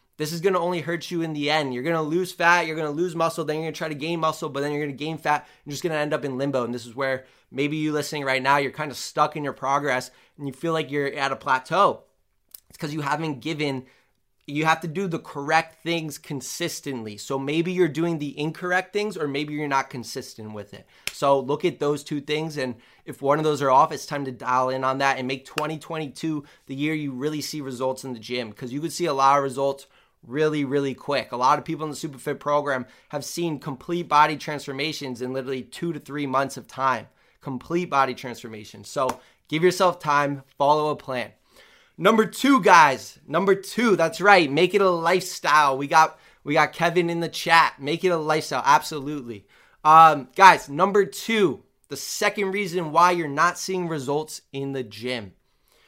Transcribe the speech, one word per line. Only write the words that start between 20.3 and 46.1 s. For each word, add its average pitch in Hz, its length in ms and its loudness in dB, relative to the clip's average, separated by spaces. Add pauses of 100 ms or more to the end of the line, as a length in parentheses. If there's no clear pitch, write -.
with 104 200 -12
it. - 140 -20 (260)
So 139 260 2
look 139 240 -4
at 170 160 -2
those 147 240 -2
two 151 160 -6
things. 151 380 -4
And 127 180 -4 (300)
if - 160 -14
one 139 160 4
of 156 60 0
those 147 180 0
are 139 80 2
off, 143 220 6
it's 143 140 -10
time 143 200 -6
to 135 60 -8
dial 127 380 0
in 131 140 -4
on 131 140 0
that 139 200 2
and 131 100 -4
make 131 180 -6
twenty 151 320 -8
twenty-two 156 640 -8 (220)
the 139 100 -12
year 147 180 -4
you 147 180 -6
really 147 280 -6
see 147 220 -8
results 131 420 -6
in 131 100 -8
the 113 60 -12
gym, 117 320 -8
'cause 120 220 -12
you 143 80 -6
could 165 100 -6
see 175 140 -4
a 151 80 0
lot 139 240 4
of 139 60 2
results 139 420 -4 (400)
really, 151 400 0
really 139 300 -2
quick. 135 360 -4
A 120 60 -8
lot 135 220 4
of 143 60 -12
people 156 200 -6
in 151 60 -6
the 143 60 -10
Superfit 139 420 -8
program 143 460 -2 (240)
have 147 140 -6
seen 160 360 -4
complete 170 480 -8
body 151 300 4
transformations 139 840 -8
in 127 120 -6
literally 131 280 -6
two 170 320 -8
to 147 60 -8
three 143 260 -6
months 135 320 0
of 117 100 -16
time. 131 400 -2 (340)
Complete 165 480 -4
body 135 240 2
transformation. 110 720 -14
So 131 360 -4 (280)
give 156 160 -2
yourself 180 360 4
time, 143 440 0 (140)
follow 151 320 2
a 147 60 -2
plan. 123 360 -6 (640)
Number 214 280 4
two, 262 360 4
guys, 160 640 6
number 190 260 2
two, 214 420 0
that's 165 260 0
right, 185 280 8
make 170 240 2
it 202 80 4
a 190 80 6
lifestyle. 165 880 2
We 143 100 -4
got, 160 320 4 (240)